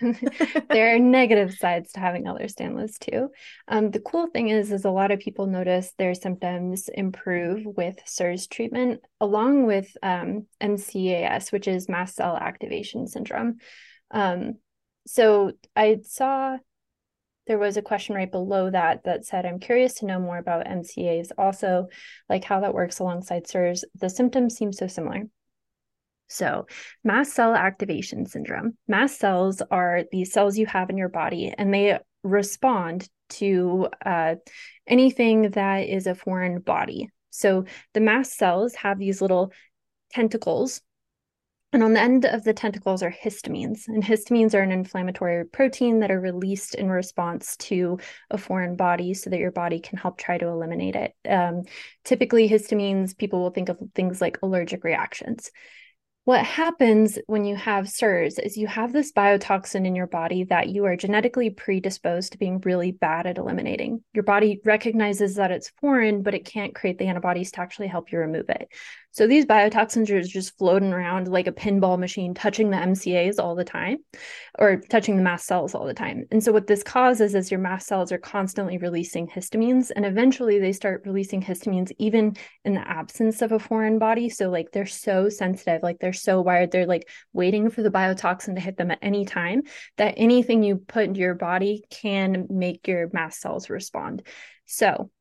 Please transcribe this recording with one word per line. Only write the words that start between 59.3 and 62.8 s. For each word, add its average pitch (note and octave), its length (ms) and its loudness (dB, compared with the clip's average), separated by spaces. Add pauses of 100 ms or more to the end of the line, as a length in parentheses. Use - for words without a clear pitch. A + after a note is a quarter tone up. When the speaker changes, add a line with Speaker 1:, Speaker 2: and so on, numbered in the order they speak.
Speaker 1:
in F#3 80 0
your F3+ 140 -4
body F3 380 -2
that F3+ 240 2
you G3+ 160 0
are F3+ 100 2
genetically G#3+ 560 0
predisposed F#3+ 800 -4
to - 80 -12
being F#3 220 -4
really F3+ 300 0